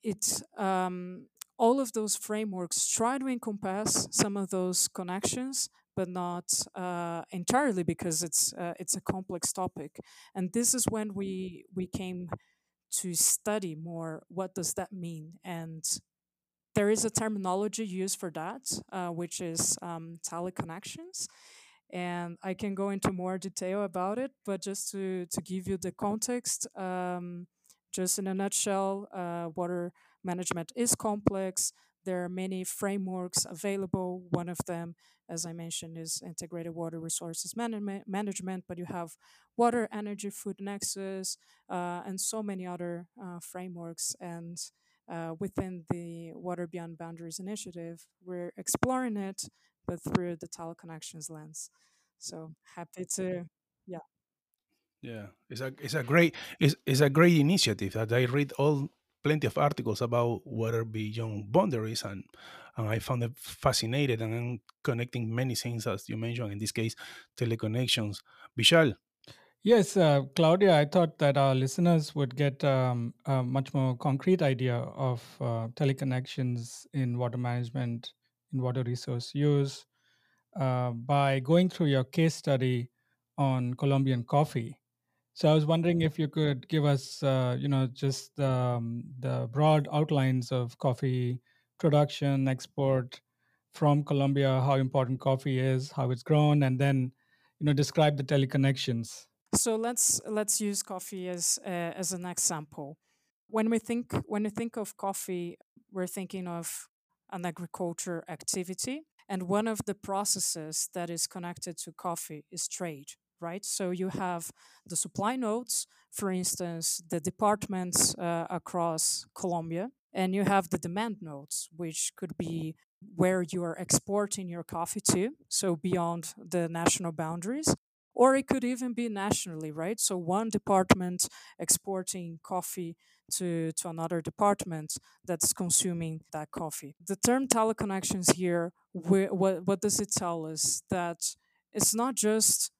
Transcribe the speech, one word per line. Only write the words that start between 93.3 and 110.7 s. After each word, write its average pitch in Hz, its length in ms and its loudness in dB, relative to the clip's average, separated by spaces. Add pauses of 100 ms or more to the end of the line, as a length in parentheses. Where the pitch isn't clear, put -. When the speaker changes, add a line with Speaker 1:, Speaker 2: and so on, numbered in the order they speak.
Speaker 3:
from 147 320 4
Colombia, 139 600 4
how 139 100 6
important 131 440 2
coffee 135 400 2
is, 131 320 2
how 127 220 0
it's 120 100 -4
grown, 147 400 6
and 127 160 2
then, 135 320 4 (480)
you 147 80 0
know, 147 60 4
describe 147 440 4
the 135 60 -2
teleconnections. 135 1040 2 (300)
Speaker 1:
So 226 180 4
let's, 233 500 2
let's 214 360 0
use 202 240 0
coffee 185 440 -8
as, 175 380 0
uh, 175 320 -4
as 185 140 -2
an 180 140 -6
example. 156 680 -4 (520)
When 220 220 2
we 226 100 4
think, 240 320 -4 (140)
when 208 180 -2
we 208 60 -2
think 226 260 -4
of 214 200 -8
coffee, 180 640 -4 (320)
we're 185 160 -4
thinking 185 400 -8
of 170 400 -8 (460)
an 180 120 -6
agriculture 170 840 -4
activity, 190 720 -4 (260)
and 185 200 -4
one 202 180 4
of 220 180 -2
the 196 120 -4
processes 185 1000 -2